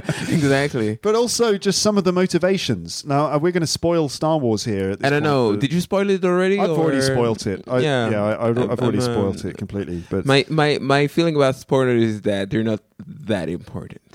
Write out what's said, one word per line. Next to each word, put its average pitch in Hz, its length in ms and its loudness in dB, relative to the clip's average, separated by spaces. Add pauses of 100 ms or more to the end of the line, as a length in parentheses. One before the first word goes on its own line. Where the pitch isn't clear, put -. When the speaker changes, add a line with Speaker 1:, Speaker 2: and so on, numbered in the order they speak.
(280)
Speaker 1:
Exactly. 139 760 0
Speaker 2:
But 214 120 0
also 233 420 2
just 196 240 0
some 208 180 2
of 185 60 2
the 185 80 2
motivations. 180 920 0
Now, 147 200 0
are 147 120 0
we 170 120 2
gonna 175 160 0
spoil 165 440 0
Star 160 280 0
Wars 113 280 0
here 98 240 0
at 98 100 -4
this - 60 0
Speaker 1:
I 139 40 4
don't 147 120 2
Speaker 2:
point? - 100 -2
Speaker 1:
know. 123 200 4
Speaker 2:
The 104 60 0
Speaker 1:
Did 135 140 0
you 175 80 2
spoil 196 300 0
it 190 160 2
already, 185 340 2
Speaker 2:
I've 196 100 2
already 160 280 2
Speaker 1:
or? 135 40 2 (120)
Speaker 2:
spoiled 117 320 0
it. 98 200 -4
I, 127 120 0
Speaker 1:
Yeah. 127 320 2
Speaker 2:
yeah, 107 120 0
I, 107 100 0
I, 117 180 0
I've 117 80 0
Speaker 1:
I'm, 120 120 0 (100)
Speaker 2:
already 123 180 2
Speaker 1:
I'm, 127 60 0
Speaker 2:
spoiled 101 400 -2
Speaker 1:
um, 92 60 -4
Speaker 2:
it - 60 -12
completely. 87 540 -6
But 95 160 -2
Speaker 1:
my, 135 240 4
my, 147 300 0
my 139 260 2
feeling 165 300 0
about 135 200 2
spoilers 127 460 2
is 110 200 0
that 98 280 -2
they're 110 120 0
not 110 180 -2 (260)
that 92 420 -4
important. - 540 -10 (120)